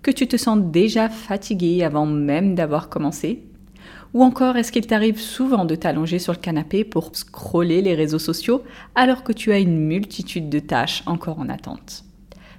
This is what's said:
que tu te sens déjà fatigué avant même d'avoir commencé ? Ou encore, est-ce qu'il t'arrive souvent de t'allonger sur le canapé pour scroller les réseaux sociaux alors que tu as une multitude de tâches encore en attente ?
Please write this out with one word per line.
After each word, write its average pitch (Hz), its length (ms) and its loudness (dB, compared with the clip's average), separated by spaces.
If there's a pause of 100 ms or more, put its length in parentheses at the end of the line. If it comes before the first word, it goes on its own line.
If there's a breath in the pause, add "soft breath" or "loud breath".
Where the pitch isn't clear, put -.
que 285 80 0
tu 269 160 2
te 247 100 0
sens 220 240 2
déjà 208 480 2
fatigué 180 760 -2
avant 151 220 0
même 151 480 2
d'avoir 156 340 0
commencé ? 156 560 -4 (680 loud breath)
Ou 247 120 8
encore, 254 320 4
est-ce 233 160 -2
qu'il 226 160 0
t'arrive 214 320 2
souvent 254 440 0
de 160 120 0
t'allonger 160 420 0
sur 175 140 -4
le 170 60 -4
canapé 165 440 -2
pour 170 320 -4
scroller 170 680 0
les 190 120 2
réseaux 156 240 0
sociaux 226 440 -2 (340 loud breath)
alors 254 260 4
que 226 100 -2
tu 220 200 0
as 202 80 4
une 170 180 4
multitude 160 720 -4
de 147 100 0
tâches 143 480 -2
encore 165 320 -4
en 156 100 -6
attente ? - 560 -12 (540 loud breath)